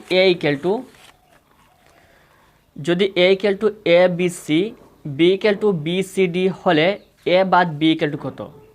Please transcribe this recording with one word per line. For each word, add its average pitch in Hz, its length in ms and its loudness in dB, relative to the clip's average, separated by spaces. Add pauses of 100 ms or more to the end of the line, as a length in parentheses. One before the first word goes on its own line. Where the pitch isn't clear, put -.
(200)
A - 20 4 (120)
equal 160 300 -2
to, 180 100 -2 (2000)
যদি 175 300 -2 (180)
A - 20 6 (100)
equal 196 260 -2
to 220 60 0 (300)
A, - 20 6 (180)
B, - 20 -6 (240)
C, - 20 -20 (720)
B - 20 -8 (160)
equal 202 260 0
to 214 60 0 (180)
B, - 20 -6 (240)
C, - 20 -20 (220)
D - 20 -2 (240)
হলে 165 260 2 (480)
A - 20 4 (160)
বাদ 180 140 4 (120)
B - 20 -4 (120)
equal 156 200 -2
to 147 120 -10
কত? 127 140 -12 (340)